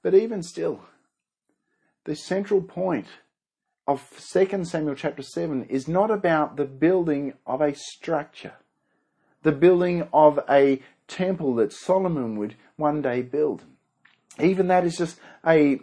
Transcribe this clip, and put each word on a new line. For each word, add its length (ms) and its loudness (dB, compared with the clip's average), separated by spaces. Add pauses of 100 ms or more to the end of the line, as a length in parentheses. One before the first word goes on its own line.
But 120 0
even 300 2
still, 380 -8 (1200)
the 120 -8
central 460 -2
point 460 -4 (800)
of 300 -2
Second 500 -2
Samuel 280 -4
chapter 280 -8
seven 420 -6
is 220 -4
not 240 0
about 440 0
the 100 -2
building 680 0 (120)
of 160 -4
a 140 0
structure, 800 -8 (880)
the 100 2
building 640 4
of 340 4
a 340 4 (260)
temple 480 -4
that 180 0
Solomon 640 -2
would 180 -6 (220)
one 240 -2
day 200 -2
build. 420 -4 (760)
Even 280 2
that 180 4
is 120 -2
just 220 -6 (260)
a, 380 4